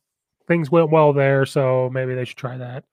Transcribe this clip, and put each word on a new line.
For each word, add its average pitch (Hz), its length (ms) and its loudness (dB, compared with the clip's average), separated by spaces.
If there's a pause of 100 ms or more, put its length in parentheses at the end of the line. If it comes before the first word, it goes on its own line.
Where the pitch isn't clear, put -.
(460)
Things 170 240 0
went 165 200 4
well 151 220 6
there, 135 340 2
so 127 460 -2
maybe 131 220 -6
they 127 100 -6
should - 120 -14
try 127 220 -12
that." 127 340 -14